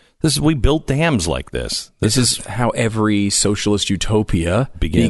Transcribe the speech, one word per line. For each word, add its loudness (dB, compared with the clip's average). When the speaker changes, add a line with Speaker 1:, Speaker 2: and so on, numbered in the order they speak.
Speaker 1:
This 2
is, -4
we 2
built 0
dams 0
like -4
this." -8
This 2
Speaker 2:
This 2
is -4
Speaker 1:
is -14
Speaker 2:
how -2
every 0
socialist 0
utopia 0
Speaker 1:
Begins. 2